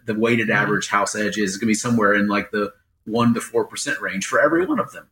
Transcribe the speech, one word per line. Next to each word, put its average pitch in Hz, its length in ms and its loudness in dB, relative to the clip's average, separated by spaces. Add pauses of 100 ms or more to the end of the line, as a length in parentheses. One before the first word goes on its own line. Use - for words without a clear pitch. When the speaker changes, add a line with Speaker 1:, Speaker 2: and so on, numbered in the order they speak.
Speaker 1:
the 110 100 -4
weighted 113 360 2
Speaker 2:
Mm-hmm. 104 120 2
Speaker 1:
average 104 280 -2
house 101 260 0
edge 104 220 -2
is, 101 140 0
it's 98 60 -8
gonna 113 120 -2
be 110 40 4
somewhere 107 400 2
in, 101 140 2
like, 101 240 -2
the 104 220 -2 (320)
one 117 300 2
to 110 40 -2
four 113 240 -2
percent - 380 -6
range 95 240 -6
for 123 160 2
every 165 240 4
one 294 120 0
of - 140 -4
them." 85 200 -18